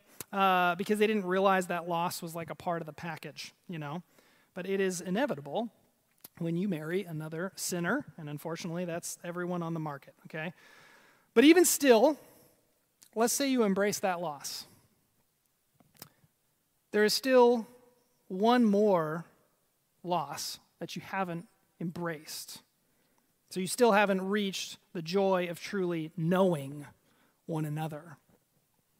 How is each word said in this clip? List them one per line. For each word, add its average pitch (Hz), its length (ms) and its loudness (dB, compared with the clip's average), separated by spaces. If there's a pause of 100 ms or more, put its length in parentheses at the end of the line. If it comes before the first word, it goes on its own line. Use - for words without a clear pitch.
(340)
uh, 185 420 4
because 208 220 -2
they 208 100 4
didn't 214 180 -2
realize 190 420 2
that 175 200 -6
loss 170 340 -2
was, 165 120 -12
like, 170 160 -10
a 160 60 -10
part 170 260 -4
of 160 60 -10
the 151 60 -12
package, 156 600 -12 (160)
you 175 80 -10
know? 151 240 -8 (540)
But 180 120 -10
it 196 120 -2
is 185 220 -2
inevitable 185 680 -4 (720)
when 170 180 -2
you 190 100 -2
marry 170 360 -4
another 160 520 -8
sinner, 180 500 -2 (120)
and 156 100 -12
unfortunately, 165 580 -8
that's 170 380 -8
everyone 175 380 -4
on 165 140 -4
the 165 40 -6
market, 147 360 -10 (100)
okay? 160 280 -8 (800)
But 233 80 10
even 339 220 10
still, 269 520 6 (960)
let's 226 200 2
say 277 160 0
you 254 140 4
embrace 196 360 2
that 180 200 -2
loss. 151 460 -8 (2250)
There 208 120 4
is 208 100 4
still 247 540 4 (640)
one 226 320 4
more 190 640 2 (800)
loss 160 560 -4 (200)
that - 160 -12
you 175 60 -10
haven't 180 460 -6 (340)
embraced. 165 800 -10 (880)
So - 100 -8
you 185 80 -4
still 240 240 2
haven't 196 300 4
reached 196 560 -4 (160)
the 180 80 -8
joy 180 480 0
of 165 100 -10
truly 175 560 -4
knowing 160 680 0 (600)
one 156 200 -4
another. 156 500 -8 (840)